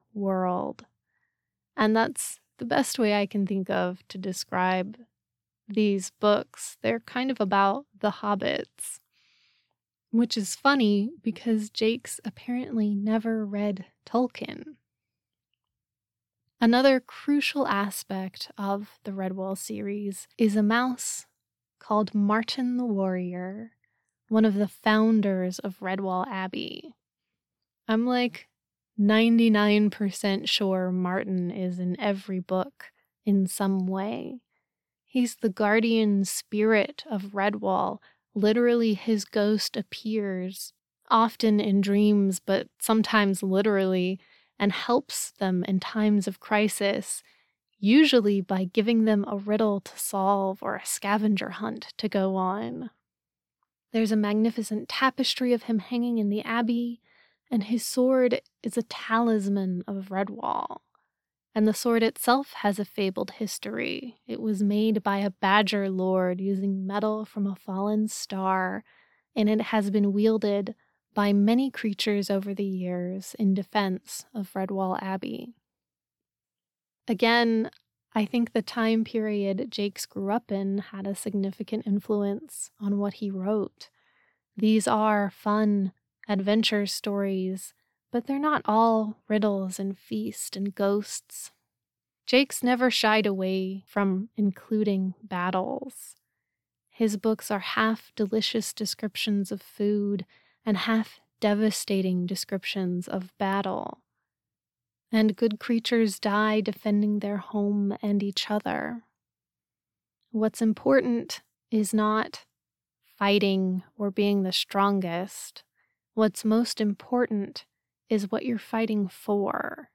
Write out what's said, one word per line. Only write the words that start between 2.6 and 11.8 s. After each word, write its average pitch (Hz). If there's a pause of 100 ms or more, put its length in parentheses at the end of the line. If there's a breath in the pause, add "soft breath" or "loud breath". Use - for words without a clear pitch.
best 254
way 208
I 202
can 202
think 190
of 185
to -
describe 185 (680)
these 202 (100)
books. -
They're 226
kind 262
of 247
about 196 (120)
the 208
hobbits, - (1080)
which 233
is 202
funny 226 (120)
because 214
Jakes -